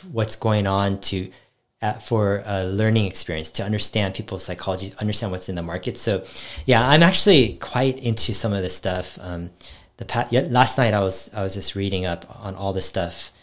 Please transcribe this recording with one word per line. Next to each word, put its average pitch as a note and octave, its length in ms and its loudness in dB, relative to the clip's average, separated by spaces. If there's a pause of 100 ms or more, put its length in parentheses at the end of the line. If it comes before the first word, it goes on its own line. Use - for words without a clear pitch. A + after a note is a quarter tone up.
(120)
what's A2 240 -2
going G#2+ 300 2
on G2 340 2
to, F#2 300 -4 (500)
uh, G#2+ 140 -2
for G2+ 520 0
a G2 180 -2
learning G#2+ 420 2
experience, D#2+ 440 -6
to - 140 -6
understand G#2 500 0
people's G2 300 -8
psychology, F#2 560 -6
understand G#2+ 320 -2
what's F2+ 160 -6
in F#2+ 60 -6
the F2 80 -6
market. F2 340 -6
So, G2+ 280 -2 (420)
yeah, B2 220 6
I'm D#3 140 8
actually E3+ 520 6
quite C3 440 -2
into A2+ 360 0
some - 180 0
of G2 100 0
this F2+ 140 -4
stuff. F#2 440 -4
Um, F2 300 -8 (480)
the G#2 60 -10
pa-, - 260 -2
yeah, C3 180 2
last B2 300 4
night A2+ 160 4
I G2+ 60 2
was, F#2+ 340 -2
I G#2+ 80 -4
was F#2+ 120 -4
just G2 200 -6
reading G2 320 -2
up F2 180 -6 (180)
on G2 120 -8
all G2 180 -4
this F#2 140 -2
stuff - 440 -6 (120)